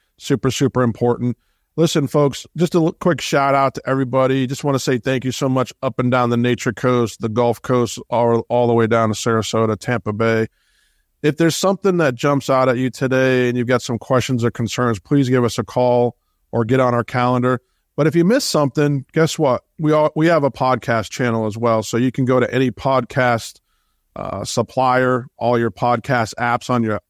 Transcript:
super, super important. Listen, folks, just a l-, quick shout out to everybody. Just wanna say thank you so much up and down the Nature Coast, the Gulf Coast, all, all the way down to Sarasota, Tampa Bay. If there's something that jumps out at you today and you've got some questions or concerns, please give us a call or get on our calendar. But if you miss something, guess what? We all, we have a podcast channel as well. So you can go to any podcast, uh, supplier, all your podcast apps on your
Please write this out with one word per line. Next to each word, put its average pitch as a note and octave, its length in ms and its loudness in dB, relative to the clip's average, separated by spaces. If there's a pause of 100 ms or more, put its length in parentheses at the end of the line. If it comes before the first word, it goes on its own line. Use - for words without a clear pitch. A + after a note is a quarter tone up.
(160)
super, C3 360 -2
super B2+ 300 0
important. A#2+ 540 0 (380)
Listen, D#3 340 0
folks, C#3+ 360 0 (120)
just E3 180 0
a F#3 40 4
l-, D#3 140 2
quick E3+ 280 -2
shout C#3 340 0
out C#3 200 2
to - 100 -12
everybody. C3 600 0
Just C3 160 -8
wanna C#3+ 160 0
say B2+ 200 0
thank C3 260 -2
you B2+ 80 -4
so C3+ 160 -4
much C3 240 -2 (100)
up C3 160 -4
and B2 140 0
down B2 180 2
the A#2+ 60 2
Nature A#2+ 360 0
Coast, A#2+ 480 -2
the A#2 80 -4
Gulf A#2+ 340 0
Coast, B2 360 -2 (100)
all, A#2 400 0
all A#2+ 200 2
the A#2+ 40 2
way A#2 140 2
down A2+ 220 2
to G#2+ 80 -2
Sarasota, A2 600 -2
Tampa A2 360 -6
Bay. A2+ 340 0 (760)
If D3 160 -2
there's E3 180 2
something F#3+ 400 0
that D3+ 180 2
jumps C#3+ 340 0
out C3 200 2
at B2 100 0
you B2+ 120 -2
today C3 580 0
and A#2+ 100 -2
you've A#2+ 80 -2
got B2 160 0
some A#2 160 -6
questions B2 460 0
or A#2 80 0
concerns, A#2 480 -2
please C#3+ 280 0
give B2+ 140 2
us A#2 160 -2
a A#2 60 -4
call B2 520 0 (340)
or A#2 140 0
get C3 160 2
on B2 140 2
our A#2+ 100 0
calendar. B2 560 0 (340)
But D3 120 0
if D#3+ 100 0
you E3+ 80 4
miss A#3 200 2
something, D3 680 0
guess - 260 0
what? C3 260 0 (140)
We D3+ 140 0
all, D3+ 240 4
we D#3 120 2
have E3 140 4
a C#3 80 2
podcast A#2+ 600 -2
channel A2+ 360 -2
as G#2+ 120 -6
well. A2+ 240 2
So A2+ 140 -6
you B2 140 2
can C3 140 -2
go B2+ 160 2
to A#2+ 120 0
any B2+ 180 2
podcast, B2 880 -2 (560)
uh, F#2+ 280 -8
supplier, B2+ 840 0 (100)
all A#2+ 220 0
your A#2 120 0
podcast A#2+ 720 -2
apps A#2+ 300 -2
on B2 120 0
your G#2+ 280 -4